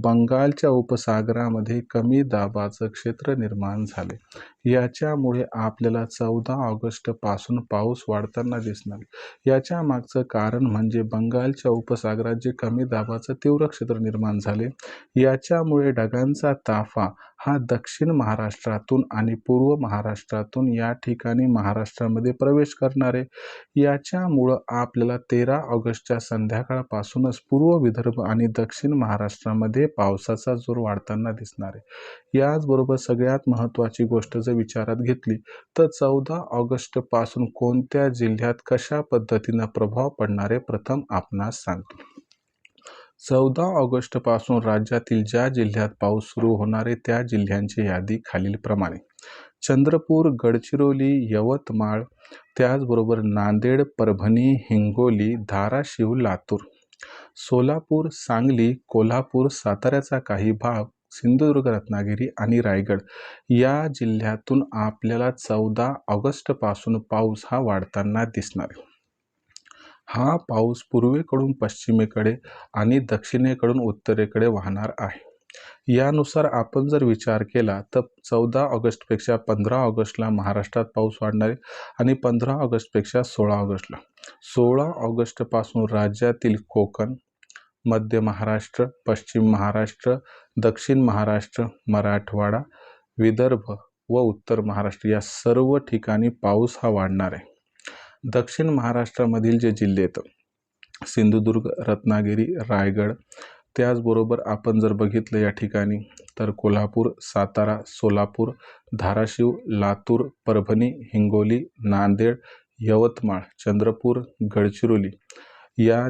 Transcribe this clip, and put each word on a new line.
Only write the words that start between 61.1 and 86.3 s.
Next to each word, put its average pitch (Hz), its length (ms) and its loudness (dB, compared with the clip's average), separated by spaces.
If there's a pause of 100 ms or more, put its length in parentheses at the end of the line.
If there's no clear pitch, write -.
सिंधुदुर्ग, 131 560 2
रत्नागिरी 107 600 -2 (120)
आणि 117 200 2
रायगड 101 400 0 (500)
या 131 440 4
जिल्ह्यातून 110 680 -2 (100)
आपल्याला 113 580 -2
चौदा 113 640 -2 (160)
ऑगस्टपासून 110 920 -2
पाऊस 110 500 -2
हा 127 80 0
वाढताना 104 640 -2
दिसणार 107 460 -6
आहे. - 200 -20 (1200)
हा 131 280 0 (120)
पाऊस 117 340 0 (100)
पूर्वेकडून 135 600 2
पश्चिमेकडे 110 800 0 (400)
आणि 110 240 2 (120)
दक्षिणेकडून 127 680 0
उत्तरेकडे 110 640 0
वाहणार 101 520 -2
आहे. - 220 -8 (680)
यानुसार 143 560 2
आपण 135 440 0
जर 143 160 2
विचार 110 380 2
केला, 104 380 0 (140)
तर 127 60 2 (300)
चौदा 117 300 2
ऑगस्टपेक्षा 117 760 -2
पंधरा 110 400 0
ऑगस्टला 110 520 -2
महाराष्ट्रात 101 560 -2 (100)
पाऊस 110 280 -2
वाढणार 107 260 0
आहे 117 80 -2 (440)
आणि 127 140 4
पंधरा 123 400 0
ऑगस्टपेक्षा 117 680 -2
सोळा 104 340 0
ऑगस्टला. 101 400 -4 (580)
सोळा 127 300 4 (220)
ऑगस्टपासून 117 880 -2
राज्यातील 107 640 0 (120)